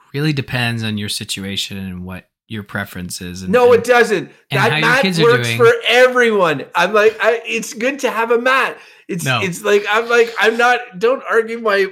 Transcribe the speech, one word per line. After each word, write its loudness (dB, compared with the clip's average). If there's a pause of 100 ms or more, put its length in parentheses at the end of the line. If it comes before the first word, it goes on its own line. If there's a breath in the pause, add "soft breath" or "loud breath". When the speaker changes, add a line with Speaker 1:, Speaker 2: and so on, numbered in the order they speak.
(140)
Speaker 1:
really -2
depends -4
on -4
your -6
situation -8
and -10
what -14 (200)
your -10
preference -10
is. -12
And, -2
Speaker 2:
No, 6
Speaker 1:
and, 4
Speaker 2:
it -10
doesn't. 2
Speaker 1:
and -20 (200)
Speaker 2:
That 0
Speaker 1:
how 0
your 0
Speaker 2:
mat 2
Speaker 1:
kids 0
are 6
Speaker 2:
works 4
Speaker 1:
doing. -2
Speaker 2:
for 6 (160)
everyone. 4 (100)
I'm 2
like, 4
I, 2
it's -6
good -4
to -2
have -4
a 2
mat. 0 (300 loud breath)
It's, -6
Speaker 1:
No. 0
Speaker 2:
it's -6
like, 2
I'm 0
like, 2
I'm 2
not, 0
don't 0
argue 0
my, 0